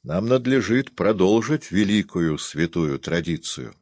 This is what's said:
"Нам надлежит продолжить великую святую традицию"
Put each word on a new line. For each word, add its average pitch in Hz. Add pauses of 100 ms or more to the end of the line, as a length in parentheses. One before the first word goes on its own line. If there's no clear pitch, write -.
"Нам 92
надлежит 123
продолжить 110
великую 92
святую 78
традицию" 80